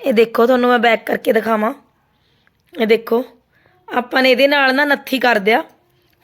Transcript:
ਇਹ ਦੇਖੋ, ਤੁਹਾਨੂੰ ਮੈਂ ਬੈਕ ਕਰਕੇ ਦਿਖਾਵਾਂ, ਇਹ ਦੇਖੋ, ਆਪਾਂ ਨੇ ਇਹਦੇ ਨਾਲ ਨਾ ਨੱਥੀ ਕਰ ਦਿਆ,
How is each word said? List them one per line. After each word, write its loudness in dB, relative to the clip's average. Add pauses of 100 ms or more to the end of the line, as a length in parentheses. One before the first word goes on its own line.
ਇਹ -2
ਦੇਖੋ, 2
ਤੁਹਾਨੂੰ 2
ਮੈਂ 2
ਬੈਕ 0
ਕਰਕੇ -2
ਦਿਖਾਵਾਂ, -2 (1080)
ਇਹ -2
ਦੇਖੋ, 0 (680)
ਆਪਾਂ -2
ਨੇ 4
ਇਹਦੇ 2
ਨਾਲ 0
ਨਾ 0
ਨੱਥੀ -2
ਕਰ 0
ਦਿਆ, 0 (600)